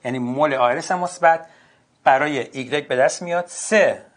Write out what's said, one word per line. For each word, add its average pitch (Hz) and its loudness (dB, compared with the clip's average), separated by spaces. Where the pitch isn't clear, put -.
یعنی 127 -4
مول 135 0
آ 123 2
ال 139 0
سه 185 -4
مثبت، 170 0
برای 143 2
ایگرگ 139 -6
به 135 -2
دست 139 0
میاد 175 -4
سه - 0